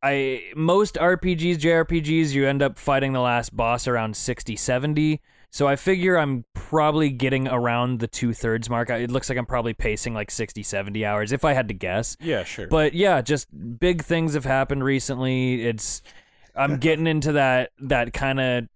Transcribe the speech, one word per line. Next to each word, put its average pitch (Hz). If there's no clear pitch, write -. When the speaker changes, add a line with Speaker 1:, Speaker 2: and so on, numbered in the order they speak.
Speaker 1:
I, 135
most 175
R 175
P 180
Gs, 170
J 160
R 165
P 170
Gs, 156
you 139
end 139
up 139
fighting 135
the 131
last 120
boss 117
around 113
sixty, -
seventy. 151
So 143
I 139
figure 185
I'm 139
probably 151
getting 131
around 120
the 117
two-thirds 113
mark. 117
I, -
it 123
looks 127
like 127
I'm 120
probably 117
pacing, 110
like, 107
sixty, 107
seventy 101
hours, 104
if 139
I 151
had 127
to 104
guess. 95
Speaker 2:
Yeah, 147
sure. -
Speaker 1:
But 156
yeah, 180
just 143
big 175
things 165
have 143
happened 135
recently. 127
It's, -
I'm 139
Speaker 2:
<laughs> 127
Speaker 1:
getting 160
into 156
that, 131
that 127
kinda 131